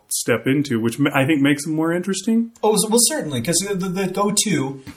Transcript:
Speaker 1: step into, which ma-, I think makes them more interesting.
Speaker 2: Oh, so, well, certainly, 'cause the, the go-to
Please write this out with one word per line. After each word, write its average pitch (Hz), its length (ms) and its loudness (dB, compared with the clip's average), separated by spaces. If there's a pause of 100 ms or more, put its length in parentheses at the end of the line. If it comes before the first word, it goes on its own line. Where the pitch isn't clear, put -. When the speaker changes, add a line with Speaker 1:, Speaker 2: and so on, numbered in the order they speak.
Speaker 1:
step - 380 -2
into, 135 340 0
which 113 180 0
ma-, 143 160 2
I 135 100 4
think 151 160 2
makes 143 240 2
them 160 100 -4
more 165 180 0
interesting. 208 600 -2 (100)
Speaker 2:
Oh, 214 140 4
so, 214 120 2
well, 226 140 2
certainly, 151 380 -2
'cause 160 160 -2 (120)
the, 208 60 -4
the 185 340 -2
go-to 185 720 -2 (140)